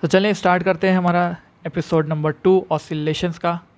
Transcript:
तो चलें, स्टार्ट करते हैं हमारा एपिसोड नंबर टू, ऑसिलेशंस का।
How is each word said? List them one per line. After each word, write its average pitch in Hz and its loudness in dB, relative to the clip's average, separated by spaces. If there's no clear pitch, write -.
तो 170 -2
चलें, 196 2
स्टार्ट 180 0
करते 185 0
हैं 185 2
हमारा 175 0
एपिसोड 160 -2
नंबर 156 -2
टू, 185 4
ऑसिलेशंस 156 -4
का। 170 -2